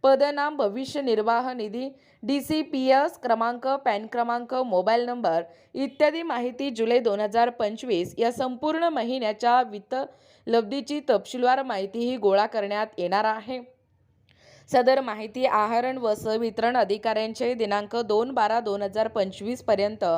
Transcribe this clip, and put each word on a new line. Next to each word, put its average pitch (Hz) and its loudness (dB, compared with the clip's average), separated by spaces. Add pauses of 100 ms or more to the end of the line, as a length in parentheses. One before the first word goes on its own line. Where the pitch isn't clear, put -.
पदनाम, 285 4
भविष्य 262 -2
निर्वाह 233 0
निधी, 240 -8 (340)
डीसीपीएस 277 0
क्रमांक, 240 -2 (180)
पॅन 214 0
क्रमांक, 240 -4
मोबाईल 233 2
नंबर 214 0 (320)
इत्यादी 294 0
माहिती 254 -4
जुलै 226 2
दोन 208 0
हजार 220 2
पंचवीस 220 -2
या 233 2
संपूर्ण 302 -2
महिन्याच्या 240 0
वित्त 208 -8 (520)
लब्धीची 233 0 (100)
तपशीलवार 247 2
माहितीही 233 -4
गोळा 202 4
करण्यात 214 -4
येणार 190 0
आहे. 220 -4 (1080)
सदर 262 6
माहिती 220 -6
आहरण 233 2
व 226 0
संवितरण 226 -2
अधिकाऱ्यांचे 220 0
दिनांक 208 -2
दोन 226 0
बारा 226 2
दोन 208 -2
हजार 208 0
पंचवीस 214 -4
पर्यंत 208 0 (120)